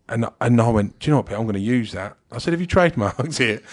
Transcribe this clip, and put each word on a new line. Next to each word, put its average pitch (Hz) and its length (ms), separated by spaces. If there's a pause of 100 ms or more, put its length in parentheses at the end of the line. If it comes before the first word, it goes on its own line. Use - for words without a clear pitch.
And, 117 200 (120)
and 120 220
I 117 80
went, 104 300
"Do - 80
you 151 60
know 139 40
what, - 80
Pete? 104 120
I'm 113 100
gonna 101 100
use 113 360
that." 101 220 (160)
I 120 60
said, 170 160
"Have 175 80
you 175 60
trademarked 160 760
it?" 113 320